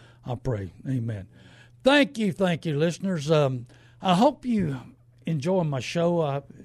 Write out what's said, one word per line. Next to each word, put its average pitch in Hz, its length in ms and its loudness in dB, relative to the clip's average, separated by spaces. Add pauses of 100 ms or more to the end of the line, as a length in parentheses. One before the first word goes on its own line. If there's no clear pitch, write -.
(220)
I 127 120 -8
pray. 101 400 -6 (120)
Amen. 113 420 -6 (540)
Thank 277 360 4
you, 214 120 0
thank 180 360 -2
you, 143 120 0
listeners. 165 520 -2
Um, 131 360 2 (360)
I 185 140 4
hope 262 280 2
you 185 340 0 (460)
enjoy 170 380 0
my 143 180 -2
show. 170 400 0
I, 143 220 -2 (220)